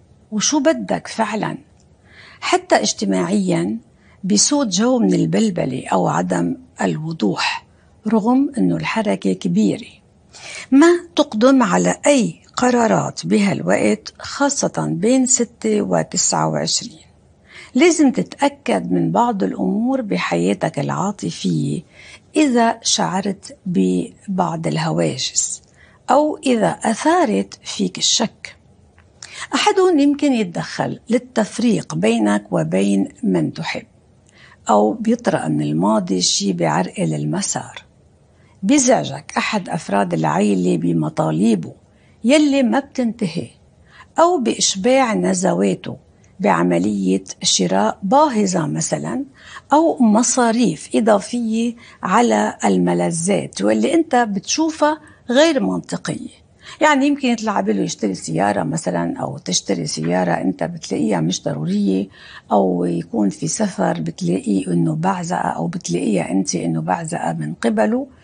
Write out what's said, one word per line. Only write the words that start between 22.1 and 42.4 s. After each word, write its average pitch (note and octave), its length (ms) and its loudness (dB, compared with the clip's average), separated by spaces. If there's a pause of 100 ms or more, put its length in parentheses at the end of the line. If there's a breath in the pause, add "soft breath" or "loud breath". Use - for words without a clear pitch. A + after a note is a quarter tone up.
إذا A#3 460 2
شعرت F#3 720 -4 (100)
ببعض F3+ 1000 -2
الهواجس D#3+ 960 -4 (480 soft breath)
أو D4+ 260 2
إذا A3+ 320 0
أثارت G#3+ 960 0
فيك - 360 -4
الشك. - 580 -2 (960 loud breath)
أحدهم F#4 440 4
يمكن C#4+ 340 2
يتدخل E3 680 -4 (100)
للتفريق G#3+ 840 0
بينك G#3 560 0
وبين G2 580 0 (140)
من F2+ 300 0
تحب، - 340 -8 (840 soft breath)
أو G#3 220 4
بيطرأ G#3 560 -2
من D3+ 140 0
الماضي F3+ 580 0
شي G3 320 -2
بيعرقل E3+ 640 -2
المسار. D3+ 720 -6 (800 soft breath)
بيزعجك G3 720 2
أحد F#3 320 -4
أفراد F#3+ 460 -2
العيلة F3+ 640 0
بمطالبه E3 960 0 (520 soft breath)
يلي C#4 380 4